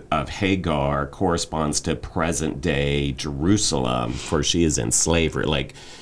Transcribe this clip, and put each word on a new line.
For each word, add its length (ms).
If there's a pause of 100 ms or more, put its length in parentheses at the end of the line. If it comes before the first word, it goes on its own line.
(120)
of 180
Hagar" 800
corresponds 760
to 140
present 680
day 520
Jerusalem, 1000
for 300
she 200
is 140
in 140
slavery. 540
Like, 280 (280)